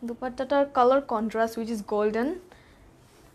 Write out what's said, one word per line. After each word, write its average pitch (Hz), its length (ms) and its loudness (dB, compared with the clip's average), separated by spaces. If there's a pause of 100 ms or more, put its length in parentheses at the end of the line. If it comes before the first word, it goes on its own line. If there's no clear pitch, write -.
দুপাট্টাটার 262 720 -2
কালার 262 260 6
কন্ট্রাস্ট, 226 580 -2
which 226 160 -4
is 208 80 -8 (120)
golden। 220 380 0 (1040)